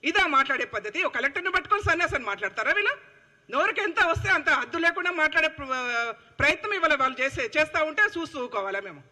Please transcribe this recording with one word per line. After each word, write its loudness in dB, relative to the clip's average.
ఇదా 4
మాట్లాడే 2
పద్ధతి? -6
ఒక -2
కలెక్టర్ని -2
పట్టుకొని 0
సన్యాసని 0
మాట్లాడతారా -2
వీళ్ళు? 2
నోరుకి 0
ఎంత 0
వస్తే 0
అంత 2
హద్దు 0
లేకుండా 2
మాట్లాడే 2
ప్ర-, -4
ప్రయత్నం 2
ఇవాళ 2
వాళ్ళు 0
చేసే, -2
చేస్తా 2
ఉంటే 0
చూస్తూ -6
ఊకోవాలా -4
మేము? -14